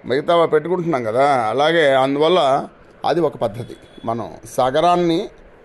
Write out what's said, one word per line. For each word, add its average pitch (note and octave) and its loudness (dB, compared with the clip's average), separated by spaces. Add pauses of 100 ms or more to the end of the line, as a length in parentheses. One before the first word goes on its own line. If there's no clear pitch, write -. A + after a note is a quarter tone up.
మిగతా D3+ 2
పెట్టుకుంటున్నాం D#3+ -2
కదా, B2 2
అలాగే C#3 2
అందువల్ల C#3+ 2 (380)
అది D#3 0
ఒక C#3+ -2
పద్ధతి. A#2+ -8 (300)
మనం A2+ -6 (120)
సాగరాన్ని, E3 0 (360)